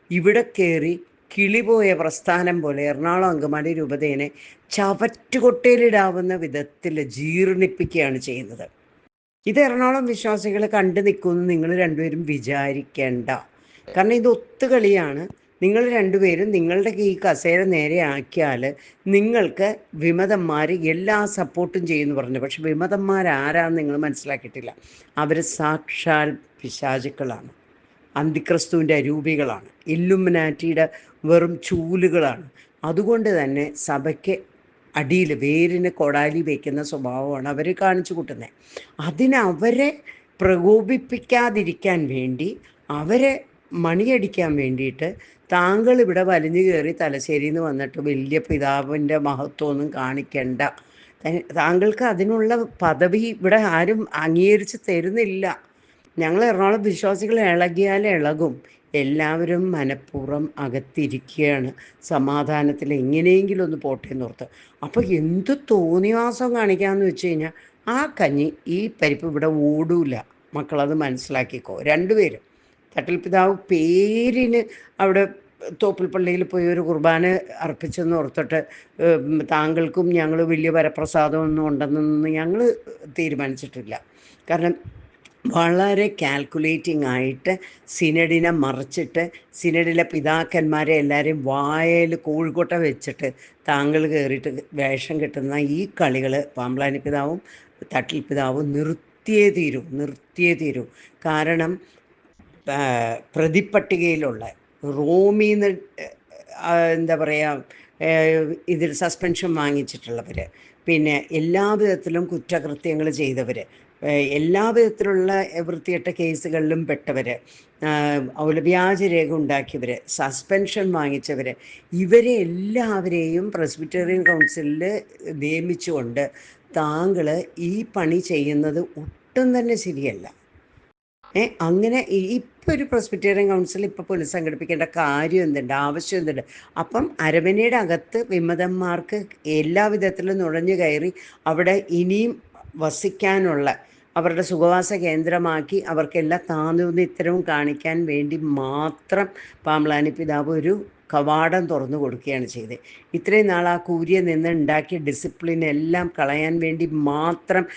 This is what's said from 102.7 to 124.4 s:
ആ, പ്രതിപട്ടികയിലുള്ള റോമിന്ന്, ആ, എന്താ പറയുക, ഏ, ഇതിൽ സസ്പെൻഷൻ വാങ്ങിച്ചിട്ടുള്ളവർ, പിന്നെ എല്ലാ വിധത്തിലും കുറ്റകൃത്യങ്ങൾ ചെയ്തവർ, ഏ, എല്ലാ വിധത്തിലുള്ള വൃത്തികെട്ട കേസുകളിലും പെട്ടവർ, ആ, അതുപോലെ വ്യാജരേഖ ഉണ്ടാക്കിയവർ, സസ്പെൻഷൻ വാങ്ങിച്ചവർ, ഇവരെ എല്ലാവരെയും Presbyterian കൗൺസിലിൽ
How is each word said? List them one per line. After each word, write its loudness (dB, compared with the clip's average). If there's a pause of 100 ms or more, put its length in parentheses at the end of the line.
ആ, -2 (580)
പ്രതിപട്ടികയിലുള്ള 0 (380)
റോമിന്ന്, 2 (800)
ആ, -2
എന്താ 2
പറയുക, 0 (380)
ഏ, 0 (600)
ഇതിൽ 0
സസ്പെൻഷൻ -2
വാങ്ങിച്ചിട്ടുള്ളവർ, -4 (460)
പിന്നെ 2
എല്ലാ 0
വിധത്തിലും 0
കുറ്റകൃത്യങ്ങൾ -4
ചെയ്തവർ, -4 (440)
ഏ, -4 (260)
എല്ലാ 2
വിധത്തിലുള്ള 2 (280)
വൃത്തികെട്ട -4
കേസുകളിലും -2
പെട്ടവർ, -4 (540)
ആ, -2 (480)
അതുപോലെ 0
വ്യാജരേഖ 2
ഉണ്ടാക്കിയവർ, -2
സസ്പെൻഷൻ -2
വാങ്ങിച്ചവർ, -4 (380)
ഇവരെ 6
എല്ലാവരെയും -2
Presbyterian -2
കൗൺസിലിൽ 0 (500)